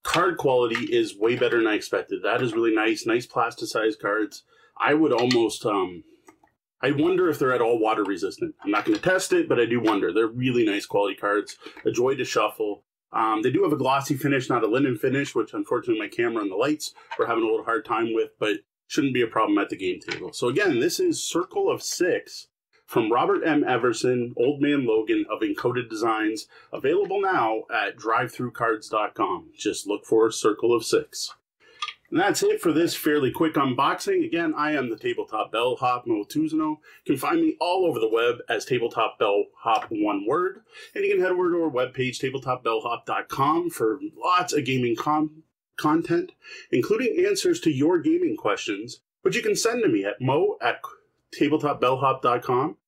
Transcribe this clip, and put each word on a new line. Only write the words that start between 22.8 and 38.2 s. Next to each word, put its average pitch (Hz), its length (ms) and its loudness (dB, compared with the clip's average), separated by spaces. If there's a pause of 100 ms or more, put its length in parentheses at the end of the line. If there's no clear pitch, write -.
from 113 260 0
Robert 165 320 2
M. 147 200 2
Everson, 123 720 0
Old 135 240 2
Man 143 240 2
Logan 110 420 2
of 107 140 -4
Encoded 117 480 -2
Designs, 110 580 -2 (240)
available 185 480 0
now 123 440 0 (100)
at 104 240 -2
drive 117 340 -2
through 123 200 -6
cards 113 380 -2
dot 107 260 -2
com. 92 420 -4
Just 98 300 -4
look 104 180 -4
for 110 240 4
Circle 113 420 0
of 117 140 0
Six. - 480 -4 (800)
And 156 80 0
that's 196 240 2
it 214 180 2
for 170 100 2
this 160 240 2
fairly 147 360 0
quick 160 240 -2
unboxing. 156 680 0
Again, 165 320 -2
I 151 180 -2
am 131 180 -2
the 107 60 -6
Tabletop 113 540 -4
Bellhop, 123 540 0
Mo 107 200 -2
Tuzano. 156 520 -2 (280)
You - 20 -8
can 139 100 2
find 156 240 0
me 156 180 0
all 180 280 2
over 123 120 0
the 110 80 0
web 117 280 2 (120)